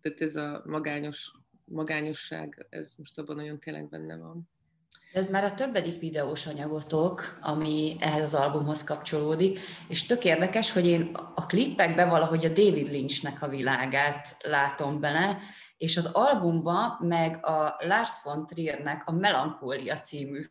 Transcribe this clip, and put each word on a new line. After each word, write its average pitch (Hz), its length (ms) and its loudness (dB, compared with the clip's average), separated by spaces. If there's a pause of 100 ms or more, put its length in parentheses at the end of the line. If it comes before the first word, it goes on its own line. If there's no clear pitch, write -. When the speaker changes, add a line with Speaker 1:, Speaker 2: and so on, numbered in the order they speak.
Speaker 1:
tehát 156 200 -6
ez 156 140 -4
a 147 300 -6
magányos, 151 640 -6 (340)
magányosság, 156 1040 -6
ez 156 280 -12
most - 200 -18
abban 151 180 -10
nagyon 151 240 -10
tényleg 151 300 -10
benne 160 280 -12
van. 165 320 -14 (640)
Speaker 2:
Ez 190 160 0
már 196 140 2
a 202 100 0
többedik 202 460 -2
videós 151 480 -2
anyagotok, 156 920 -2
ami 156 580 0
ehhez 156 220 2
az 151 120 0
albumhoz 147 500 2
kapcsolódik, 156 760 0 (280)
és - 180 2
tök 240 200 2
érdekes, 185 460 4
hogy 175 160 6
én 170 240 4 (240)
a - 100 -4
klipekben 180 640 4
valahogy 165 360 4
a 160 40 4
David 160 380 6
Lynchnek 139 540 -2
a 151 60 -4
világát 135 960 0
látom 143 560 0
bele, 170 400 0 (380)
és 165 200 2
az 165 80 2
albumban 185 960 2
meg 170 440 0
a 156 340 2
Lars 214 440 2
von 151 220 -4
Triernek 147 600 -6
a 170 60 -4
Melankólia 143 880 0
című 143 520 -8